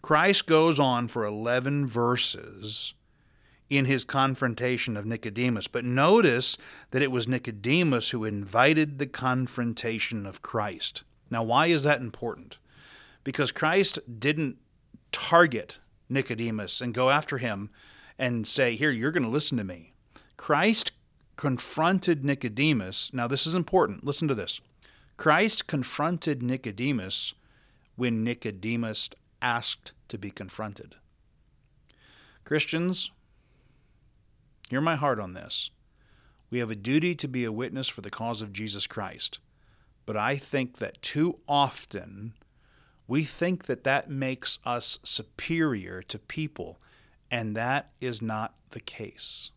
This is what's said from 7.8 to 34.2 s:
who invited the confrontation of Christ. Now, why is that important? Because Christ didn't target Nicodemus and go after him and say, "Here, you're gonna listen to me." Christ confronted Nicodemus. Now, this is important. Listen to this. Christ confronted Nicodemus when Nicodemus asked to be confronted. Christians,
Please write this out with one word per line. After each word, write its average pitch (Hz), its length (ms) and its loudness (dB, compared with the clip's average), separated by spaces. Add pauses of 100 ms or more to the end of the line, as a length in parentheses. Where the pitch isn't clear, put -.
who 117 120 -2
invited 123 760 2
the 139 100 -2
confrontation 120 1160 -2
of 92 160 -12
Christ. 104 640 -4 (260)
Now, 113 140 -2
why 127 240 4
is 156 160 4
that 143 160 4
important? - 580 -8 (680)
Because 135 260 0
Christ 180 480 2 (200)
didn't 147 380 0 (540)
target 160 680 4 (280)
Nicodemus 113 720 -2
and 123 140 -4
go 127 160 4
after 143 300 2
him 107 300 -4 (480)
and 120 300 0
say, 120 300 2
"Here, 147 140 2
you're 123 200 0
gonna 143 180 0
listen 139 280 0
to 104 80 -2
me." 85 280 -12 (440)
Christ 180 560 2 (420)
confronted 156 880 0
Nicodemus. 131 880 0
Now, 123 140 0
this 135 180 2
is 160 80 -2
important. 175 520 2
Listen 143 240 0
to 135 60 2
this. 92 260 -6 (560)
Christ 170 500 2
confronted 147 760 -2
Nicodemus 120 920 -2 (640)
when 117 260 0
Nicodemus 113 840 -2 (320)
asked - 500 -2 (160)
to 110 100 -10
be 98 140 -8
confronted. - 640 -10 (1500)
Christians, 165 640 0 (1600)